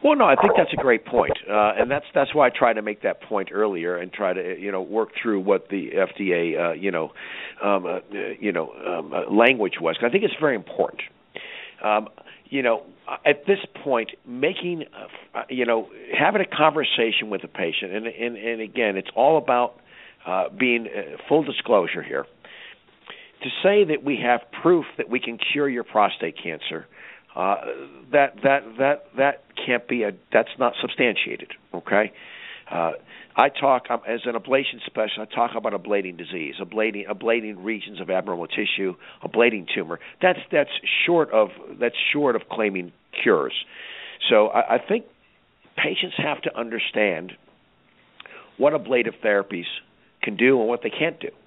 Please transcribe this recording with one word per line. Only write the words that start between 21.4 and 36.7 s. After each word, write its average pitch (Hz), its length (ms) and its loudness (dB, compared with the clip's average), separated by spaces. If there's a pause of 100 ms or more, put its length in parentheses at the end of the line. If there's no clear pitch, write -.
disclosure 101 600 0
here. 69 220 -6 (1160)
To 139 60 -8 (160)
say 202 200 6
that 156 200 -2
we 135 180 0
have 120 180 2 (220)
proof 165 220 6 (120)
that - 120 -6
we 123 100 -2
can 117 200 -6
cure 143 300 0
your 120 160 -4
prostate 92 560 2
cancer 80 460 -8 (520)
uh, 98 180 2 (540)
that, 139 320 4
that, 139 180 4 (180)
that, 139 260 2 (120)
that 139 280 0 (200)
can't 123 220 -2
be 123 160 -2
a, 104 80 0 (220)
that's - 260 2
not 120 140 2 (100)
substantiated, - 680 -2 (200)
okay? 98 400 0 (560)
Uh, 82 240 -2 (440)
I 131 120 6
talk, 135 420 2
um, 120 160 -2
as 113 180 -4
an 120 100 -4
ablation 127 520 -2
specialist, 107 460 -4
I - 20 -16
talk 117 220 0
about 110 160 -4
ablating 95 460 -2
disease, 80 420 -8
ablating, 101 480 -4